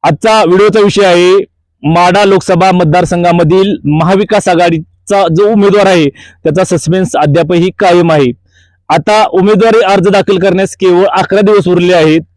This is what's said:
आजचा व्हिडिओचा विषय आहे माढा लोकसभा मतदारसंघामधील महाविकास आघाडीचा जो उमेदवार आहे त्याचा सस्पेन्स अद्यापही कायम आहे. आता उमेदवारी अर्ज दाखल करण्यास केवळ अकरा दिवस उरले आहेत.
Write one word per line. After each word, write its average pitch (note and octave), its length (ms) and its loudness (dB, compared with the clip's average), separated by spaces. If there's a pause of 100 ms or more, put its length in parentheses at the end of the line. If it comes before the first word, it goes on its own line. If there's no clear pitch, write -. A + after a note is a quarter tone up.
आजचा A3 440 0
व्हिडिओचा G3+ 340 2
विषय G3+ 240 2
आहे F3+ 320 2 (460)
माढा F3 420 0
लोकसभा F#3+ 460 0
मतदारसंघामधील F3 1120 0
महाविकास F3+ 640 -2
आघाडीचा F3 760 -2 (100)
जो G#3 160 0
उमेदवार G3+ 340 2
आहे E3+ 220 2 (360)
त्याचा F3 320 -2
सस्पेन्स F3+ 400 -4
अद्यापही E3 640 -2
कायम F3 340 2
आहे. C3+ 200 0 (560)
आता G#3 400 0
उमेदवारी G#3+ 520 0
अर्ज G3 280 0
दाखल G3 300 0
करण्यास F#3 380 -2
केवळ F#3 280 0
अकरा F#3+ 360 -2
दिवस G3+ 280 0
उरले F3 260 0
आहेत. D#3+ 260 2 (160)